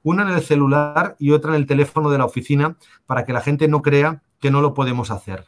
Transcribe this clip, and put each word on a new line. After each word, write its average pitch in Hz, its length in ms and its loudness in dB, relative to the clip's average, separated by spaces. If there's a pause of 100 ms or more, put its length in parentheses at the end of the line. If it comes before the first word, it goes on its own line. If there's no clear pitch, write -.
una 180 200 0
en 202 60 -2
el 175 120 0
celular 147 760 0
y 143 140 0
otra 151 200 2
en 156 60 0
el 139 100 0
teléfono 143 420 0
de 143 80 2
la 131 80 0
oficina, 143 500 -2 (300)
para 123 180 -4
que 127 100 -6
la 120 80 -2
gente 147 260 0
no 151 140 2
crea 143 400 2 (180)
que 139 120 0
no 139 100 2
lo 143 120 0
podemos 123 360 -2
hacer". 95 380 -10